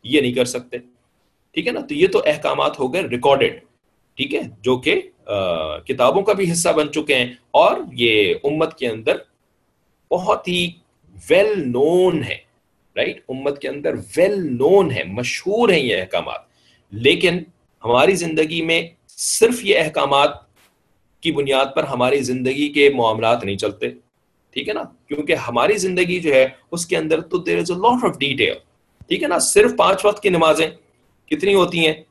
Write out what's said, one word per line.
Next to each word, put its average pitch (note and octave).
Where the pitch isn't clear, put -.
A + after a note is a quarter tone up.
یہ C#3
نہیں B2
کر B2
سکتے، B2
ٹھیک E3
ہے A#3+
نا؟ -
تو -
یہ D#3+
تو -
احکامات C#3+
ہو B2+
گئے F#3
recorded، B2+
ٹھیک C#3
ہے، -
جو B2+
کہ، E3+
آ، E2+
کتابوں B2+
کا G#3
بھی F#3+
حصہ E3+
بن D3+
چکے D3
ہیں B2
اور F#3+
یہ A2
امت D#3
کے B2+
اندر A2+
بہت G3
ہی F3
well G3+
known D#3
ہے، G2+
right؟ C#3
امت C3+
کے C3+
اندر D3
well G3
known D3+
ہے، F#2
مشہور F3+
ہیں F3
یہ G#2+
احکامات۔ E2
لیکن E3+
ہماری C3
زندگی D#3+
میں E3
صرف -
یہ C#3
احکامات C#3+
کی E3
بنیاد C3+
پر D#3+
ہماری C3+
زندگی B2+
کے C#3+
معاملات A2+
نہیں G2
چلتے، A2
ٹھیک C#3
ہے G#3+
نا؟ -
کیونکہ D3+
ہماری C3+
زندگی F3+
جو D#3+
ہے C3
اس E3+
کے F3
اندر D#3
تو F3
there E3+
is F3
a F3+
lot A#3+
of E3
detail، B2+
ٹھیک E3+
ہے D4
نا؟ F3+
صرف A3+
پانچ F#3+
وقت G#3
کی G3+
نمازیں D#3+
کتنی G3
ہوتی F3
ہیں؟ D#3